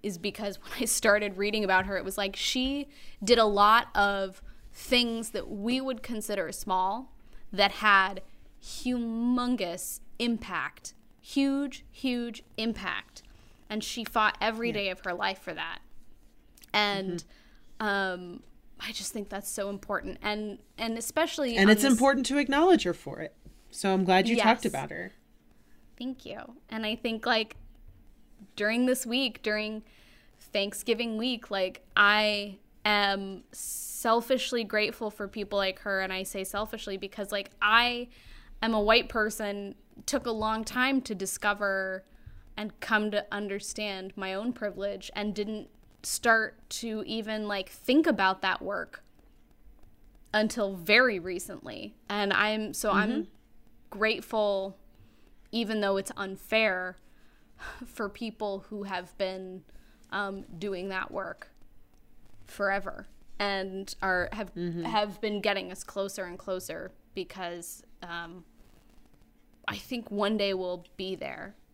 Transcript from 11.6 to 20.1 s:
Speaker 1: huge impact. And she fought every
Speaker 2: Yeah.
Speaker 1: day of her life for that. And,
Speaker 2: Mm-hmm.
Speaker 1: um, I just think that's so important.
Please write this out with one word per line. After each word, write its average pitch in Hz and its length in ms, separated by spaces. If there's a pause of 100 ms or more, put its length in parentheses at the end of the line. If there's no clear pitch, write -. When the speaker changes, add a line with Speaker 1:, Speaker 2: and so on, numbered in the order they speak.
Speaker 1:
huge 240 520 (140)
impact. 220 640 (480)
And 214 140
she - 200
fought 214 380
every 226 280
Speaker 2:
Yeah. 220 40
Speaker 1:
day 202 160
of 185 120
her 180 120
life 190 260
for 175 140
that. 165 260 (920)
And, 196 500 (560)
Speaker 2:
Mm-hmm. 214 80
Speaker 1:
um, 185 560 (360)
I 220 140
just - 180
think 202 160
that's 202 220
so 202 200
important. 196 520